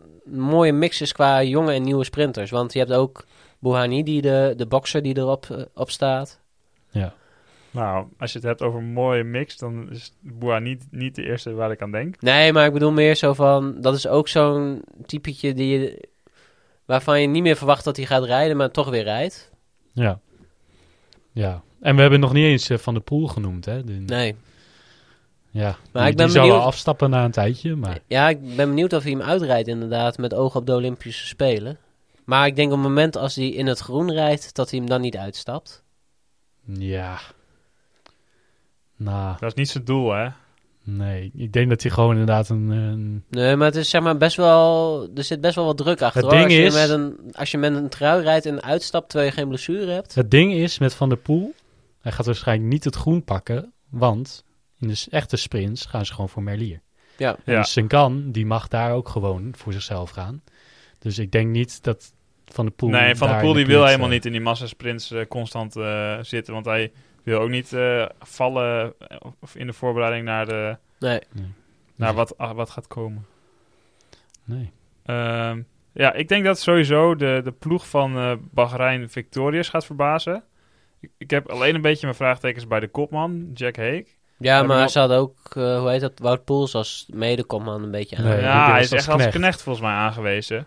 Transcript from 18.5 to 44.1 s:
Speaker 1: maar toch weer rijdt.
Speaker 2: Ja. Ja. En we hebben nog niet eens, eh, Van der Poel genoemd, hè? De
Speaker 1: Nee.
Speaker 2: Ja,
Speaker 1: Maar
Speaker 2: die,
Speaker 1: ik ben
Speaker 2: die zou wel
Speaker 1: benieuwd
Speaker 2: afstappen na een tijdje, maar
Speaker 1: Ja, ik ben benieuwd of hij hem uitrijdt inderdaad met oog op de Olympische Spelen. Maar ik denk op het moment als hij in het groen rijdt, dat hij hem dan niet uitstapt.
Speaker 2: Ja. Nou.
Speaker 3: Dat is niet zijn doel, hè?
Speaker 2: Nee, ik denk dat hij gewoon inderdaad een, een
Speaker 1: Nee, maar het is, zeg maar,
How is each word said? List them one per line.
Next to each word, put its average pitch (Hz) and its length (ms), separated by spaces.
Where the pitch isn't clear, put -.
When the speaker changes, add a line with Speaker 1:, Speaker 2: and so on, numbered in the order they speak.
Speaker 1:
maar 135 140
toch 135 200
weer 117 120
rijdt. 117 480
Speaker 2:
Ja. 107 280
Ja. 95 300
En 139 120
we 139 60
hebben 139 200
nog 131 120
niet 151 120
eens, 143 260
eh, 117 80
Van 117 160
der 110 80
Poel 151 240
genoemd, 92 380
hè? 120 200
De 107 80
Speaker 1:
Nee. 107 420
Speaker 2:
Ja, 104 260
Speaker 1:
Maar 123 100
Speaker 2:
die, 139 80
Speaker 1:
ik 147 60
ben 165 100
Speaker 2:
die 175 80
zou 131 120
wel - 0
Speaker 1:
benieuwd 117 160
Speaker 2:
afstappen 135 480
na 127 140
een 120 60
tijdje, 123 460
maar 95 300
Speaker 1:
Ja, 139 220
ik 135 280
ben 143 120
benieuwd 165 240
of 151 100
hij 143 100
hem 135 100
uitrijdt 135 460
inderdaad 117 500
met 123 160
oog 131 220
op 120 100
de 127 80
Olympische 123 520
Spelen. 123 520
Maar 135 220
ik 139 100
denk 147 160
op 143 60
het 139 80
moment 147 300
als 135 180
hij 131 140
in 135 180
het 127 120
groen 160 340
rijdt, 151 420
dat 127 160
hij 131 80
hem 120 100
dan 127 120
niet 113 160
uitstapt. 101 640
Speaker 2:
Ja. 95 540
Nou. 98 440
Speaker 3:
Dat 113 100
is - 40
niet 135 140
zijn 131 160
doel, 127 280
hè? 110 160
Speaker 2:
Nee, 98 500
ik 110 180
denk 123 160
dat 117 140
hij 123 80
gewoon 117 220
inderdaad 110 360
een, 110 220
een 107 580
Speaker 1:
Nee, 127 280
maar 151 100
het 151 100
is, 160 140
zeg 170 120
maar, 165 140